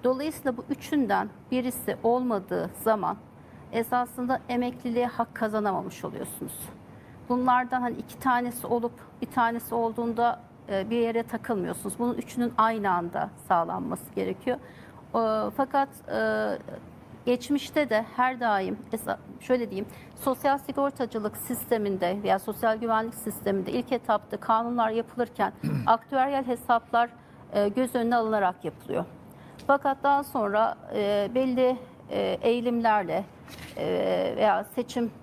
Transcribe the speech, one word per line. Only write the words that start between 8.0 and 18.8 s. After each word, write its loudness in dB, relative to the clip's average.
tanesi 0
olup 0
bir -6
tanesi 0
olduğunda, 2
e, -2
bir 0
yere 2
takılmıyorsunuz. -4
Bunun 0
üçünün -2
aynı 4
anda 0
sağlanması 0
gerekiyor. -2
E, -2
fakat, 2
e, 0
geçmişte 0
de 2
her 2
daim, 2